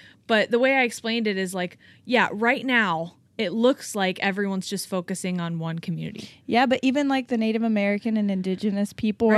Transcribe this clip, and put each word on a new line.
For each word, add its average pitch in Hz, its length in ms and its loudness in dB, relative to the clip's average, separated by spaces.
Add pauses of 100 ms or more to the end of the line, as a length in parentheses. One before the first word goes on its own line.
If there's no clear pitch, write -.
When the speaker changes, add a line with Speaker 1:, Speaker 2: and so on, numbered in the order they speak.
(260)
Speaker 1:
but 214 240 2
the 233 80 4
way 262 160 4
I 262 80 4
explained 226 440 -2
it 202 120 0
is, 190 160 -4
like, 180 240 -4 (260)
yeah, 226 260 4
right 233 340 0
now, 190 500 0 (240)
it 202 160 -2
looks 240 400 2
like 185 240 0
everyone's 196 500 -2
just 196 200 -6
focusing 180 520 -4
on 170 200 -4
one 165 180 -6
community. 160 500 -8 (160)
Speaker 2:
Yeah, 247 220 2
but 254 160 0
even, 269 260 0
like, 269 200 -2
the 240 100 -2
Native 220 240 0
American 214 560 0
and 208 120 0
indigenous 190 640 -2
people 220 360 0
are 214 100 6